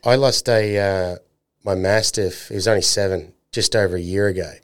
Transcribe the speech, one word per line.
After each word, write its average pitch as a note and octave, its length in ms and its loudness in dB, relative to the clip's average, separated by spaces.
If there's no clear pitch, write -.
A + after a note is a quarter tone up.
I A#2+ 120 4
lost C3+ 320 2
a, G#2+ 300 2
uh, F#2+ 380 0
my G2+ 100 -2
Mastiff, F#2+ 720 0
he - 60 -12
was G2 120 -4
only G#2+ 160 2
seven, F#2 520 -2
just - 240 -2
over G2 200 2
a F2+ 40 -2
year F#2 280 0
ago. F2+ 240 -4